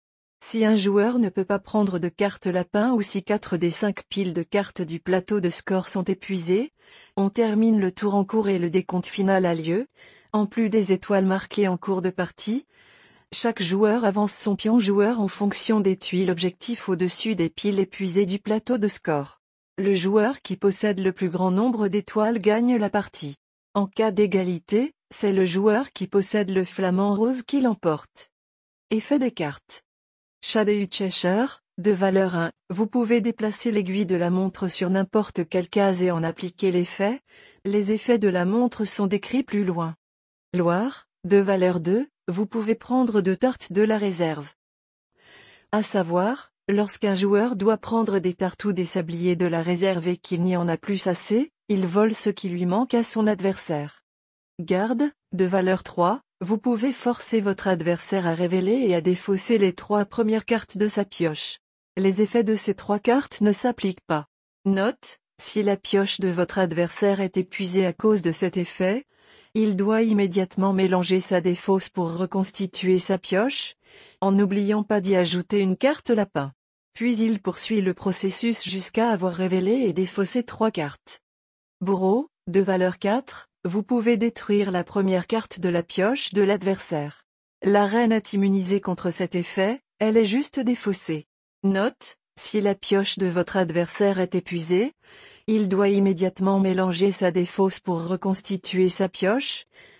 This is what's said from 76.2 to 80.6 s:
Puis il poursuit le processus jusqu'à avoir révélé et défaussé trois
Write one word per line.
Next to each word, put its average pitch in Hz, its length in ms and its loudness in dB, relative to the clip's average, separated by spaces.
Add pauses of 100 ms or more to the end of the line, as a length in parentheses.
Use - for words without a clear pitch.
Puis 233 240 -2
il 220 240 0
poursuit 202 400 -2
le 185 140 0
processus 196 680 -2
jusqu'à 190 480 -2
avoir 185 220 0
révélé 185 400 0
et 240 220 0
défaussé 190 480 -2
trois 220 280 -2